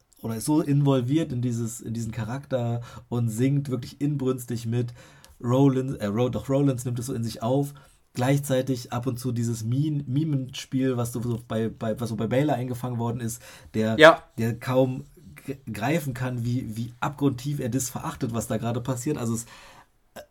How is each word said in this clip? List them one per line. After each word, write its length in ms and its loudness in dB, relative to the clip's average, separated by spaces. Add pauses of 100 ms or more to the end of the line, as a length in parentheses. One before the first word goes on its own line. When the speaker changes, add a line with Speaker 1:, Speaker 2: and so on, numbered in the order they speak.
(220)
Speaker 1:
oder 160 -4
ist 80 -8
so 160 4
involviert 720 4
in 80 -2
dieses, 400 -2
in 120 -6
diesen 180 -4
Charakter 720 -4 (280)
und 200 0
singt 400 2
wirklich 320 -6
inbrünstig 640 -2
mit. 280 -2 (500)
Rollins, 520 4
äh, 100 -4
Ro-, 240 2
doch 200 -6
Rollins 360 2
nimmt 140 -4
es 80 -6
so 60 -6
in 100 -4
sich 200 -6
auf. 300 0 (400)
Gleichzeitig 800 0
ab 140 -2
und 120 -4
zu 140 -4
dieses 320 -2
Meme-, 420 0
Mimenspiel, 880 0
was 140 -2
so, 100 -6
so 260 -2
bei, 200 0
bei, 320 -4
was 100 -4
so 60 -4
bei 120 -2
Balor 280 2
eingefangen 420 -4
worden 220 -2
ist, 220 -6 (320)
der, 260 2
Speaker 2:
Ja. 240 12 (140)
Speaker 1:
der 200 0
kaum 460 2 (420)
g-, 120 -8 (140)
greifen 420 -2
kann, 320 -4
wie, 320 -2
wie 240 -6
abgrundtief 580 -2
er 100 -4
das 200 -2
verachtet, 440 -6
was 140 -4
da 100 -2
gerade 240 -4
passiert. 360 -4
Also 180 -2
es, 100 -6 (680)
äh, 160 -14